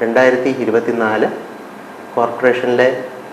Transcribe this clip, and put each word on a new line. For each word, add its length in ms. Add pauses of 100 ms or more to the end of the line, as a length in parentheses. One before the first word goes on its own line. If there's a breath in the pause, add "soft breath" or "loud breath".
രണ്ടായിരത്തി 480
ഇരുപത്തിനാല് 800 (880)
കോർപ്പറേഷനിലെ 880 (300)